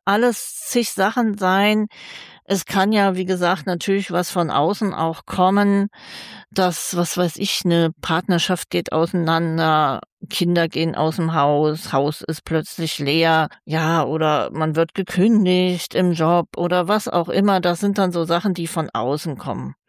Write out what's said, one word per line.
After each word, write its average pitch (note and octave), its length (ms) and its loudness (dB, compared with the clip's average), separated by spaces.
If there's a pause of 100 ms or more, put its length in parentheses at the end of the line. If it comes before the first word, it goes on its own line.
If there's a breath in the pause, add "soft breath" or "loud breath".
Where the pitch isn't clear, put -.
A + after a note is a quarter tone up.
alles A3+ 500 0 (120)
zig A#3+ 240 0
Sachen G#3+ 480 0
sein. G3+ 480 2 (580 loud breath)
Es - 220 -2
kann G3+ 260 2
ja, G3 240 4
wie F#3 80 -2
gesagt, F3 420 0
natürlich F#3+ 460 -2
was E3+ 180 -2
von E3+ 200 -2
außen F#3 420 0
auch E3 320 -4
kommen, G3+ 640 2 (640 loud breath)
dass, F3+ 440 0
was F3 220 -2
weiß F3+ 220 0
ich, - 260 -2
eine E3+ 260 4 (120)
Partnerschaft F3 640 0
geht - 240 -4
auseinander, D#3+ 1080 0 (260)
Kinder E3+ 400 2
gehen E3 260 -2
aus D#3+ 220 -2
dem D#3+ 160 -2
Haus, D3+ 640 0
Haus C#3+ 260 0
ist - 240 -10
plötzlich D#3+ 540 -4
leer, D#3+ 500 2 (160 loud breath)
ja, D#3+ 400 0
oder D3 480 0
man D#3 240 -2
wird E3 160 0
gekündigt F3+ 1000 2
im F3+ 180 2
Job E3 420 2
oder F3 320 0
was G#3 220 0
auch E3+ 220 -2
immer. G3 300 2
Das F3 200 0
sind G3+ 160 0
dann F#3 160 2
so E3+ 120 -2
Sachen, F3 280 0
die E3+ 140 -6
von D#3+ 260 -4
außen C3+ 460 -4
kommen. B2+ 360 -8 (140)